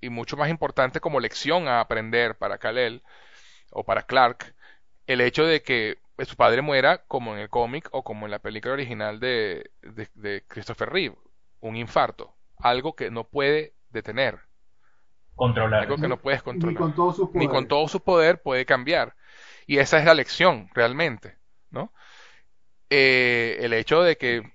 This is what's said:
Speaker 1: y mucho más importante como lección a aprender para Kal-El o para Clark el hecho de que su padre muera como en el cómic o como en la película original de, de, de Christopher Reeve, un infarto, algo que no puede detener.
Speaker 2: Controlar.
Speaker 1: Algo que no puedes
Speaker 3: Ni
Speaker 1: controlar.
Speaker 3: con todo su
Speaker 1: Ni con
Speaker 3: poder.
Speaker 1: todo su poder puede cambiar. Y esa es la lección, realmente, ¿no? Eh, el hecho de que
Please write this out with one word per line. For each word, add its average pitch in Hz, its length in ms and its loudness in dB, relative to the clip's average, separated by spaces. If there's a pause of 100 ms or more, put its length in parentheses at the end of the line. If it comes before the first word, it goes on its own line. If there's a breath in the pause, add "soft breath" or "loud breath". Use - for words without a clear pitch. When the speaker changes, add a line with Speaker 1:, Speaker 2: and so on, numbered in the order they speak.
Speaker 1:
y 127 80 -10
mucho 117 280 -8
más 147 120 0
importante 143 500 -2
como 143 200 0
lección 143 480 -2
a 123 140 2
aprender 113 560 0
para 101 220 -4
Kal-El 120 420 -4 (720 soft breath)
o 107 120 -8
para 104 200 0
Clark 123 500 2 (540 soft breath)
el 127 140 0
hecho 123 240 2
de 160 180 0
que 113 340 -2 (280)
su - 100 -16
padre 120 260 4
muera 143 460 2
como 120 260 -6
en 104 80 -10
el 107 80 -12
cómic 123 420 -4
o 135 120 -6
como 107 220 -12
en 104 60 -8
la 104 80 -8
película 107 360 -8
original 107 440 -8
de, 110 520 -4 (100)
de, 110 320 -16
de 101 340 -10
Christopher 110 420 -10
Reeve, 143 260 -4 (460)
un 113 140 -10
infarto, 117 600 -4 (240)
algo 127 360 0
que 107 160 -8
no 117 140 -10
puede 147 480 -2 (160)
detener. 110 500 -4 (960)
Speaker 2:
Controlar. 113 480 2
Speaker 1:
Algo 139 140 -4
que 151 100 -2
no 127 140 -2
puedes 135 180 -2
Speaker 3:
Ni - 60 -20
Speaker 1:
controlar. 170 320 -4
Speaker 3:
con 151 180 -2
todo 175 180 2
su 185 200 -4
Speaker 1:
Ni 160 140 0
con 131 180 0
Speaker 3:
poder. - 20 -16
Speaker 1:
todo 147 200 2
su 180 160 -6
poder 170 380 4
puede 127 240 -2
cambiar. 131 500 0 (520 loud breath)
Y 139 120 2
esa 139 200 4
es 151 60 2
la 165 80 10
lección, 147 600 2
realmente, 123 640 -2 (340)
¿no? 175 200 -10 (960 soft breath)
Eh, 127 720 4
el 117 120 0
hecho 151 300 4
de 165 140 4
que 120 260 -2 (120)